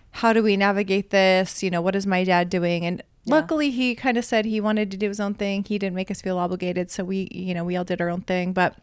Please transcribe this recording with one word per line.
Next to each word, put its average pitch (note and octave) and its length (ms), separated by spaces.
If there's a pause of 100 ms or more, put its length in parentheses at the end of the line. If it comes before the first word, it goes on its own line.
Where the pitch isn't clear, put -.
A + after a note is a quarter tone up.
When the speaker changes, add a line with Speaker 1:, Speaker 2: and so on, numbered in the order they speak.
(120)
Speaker 1:
"How A3+ 220
do A3 100
we G3+ 140
navigate G3 540
this? F#3+ 520
You F#3+ 80
know, F3 100
what F#3+ 140
is G3 100
my F#3 200
dad F3+ 240
doing?" F3 360
And F3 160 (220)
Speaker 2:
Yeah. B3 120
Speaker 1:
luckily, D4+ 360
he B3 240
kind A#3+ 220
of A#3+ 80
said A3 180
he G#3+ 160
wanted G#3+ 320
to F#3+ 60
do G#3 100
his G3+ 140
own G3+ 140
thing. G3+ 280
He G#3 160
didn't G3 160
make F#3 160
us F#3+ 100
feel F#3 160
obligated, F3+ 540
so F#3 140
we, F#3+ 260
you F#3 220
know, E3+ 100
we F3+ 140
all F3+ 80
did F3 160
our E3+ 80
own F3 120
thing. F3+ 300
But F#3 320